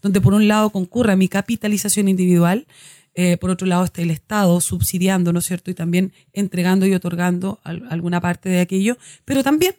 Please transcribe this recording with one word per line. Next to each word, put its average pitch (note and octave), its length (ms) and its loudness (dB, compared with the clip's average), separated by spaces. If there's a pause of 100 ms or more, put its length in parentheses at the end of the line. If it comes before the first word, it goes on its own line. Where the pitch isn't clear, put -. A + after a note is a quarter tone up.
donde G3+ 180 0
por G3 140 4
un G#3 140 4
lado G#3+ 220 4
concurra G#3 440 0
mi F#3+ 140 4
capitalización G#3 800 -2
individual, F3+ 580 2 (480)
eh, F3 220 0
por F3+ 140 -6
otro F#3 180 -4
lado F3+ 160 0
está F3 180 -6
el E3+ 80 -2
Estado F3+ 500 0
subsidiando, F3+ 720 -2
¿no F3 60 0
es E3+ 60 -4
cierto?, F3+ 260 -8
y F3+ 40 -6
también F3+ 380 -2 (200)
entregando F#3 520 0
y G3 100 2
otorgando F3+ 680 -4
al-, E3+ 280 -12
alguna F3 300 -4
parte F3 280 -4
de F3+ 100 2
aquello, F#3+ 400 0 (260)
pero C4+ 200 -2
también D#4 340 0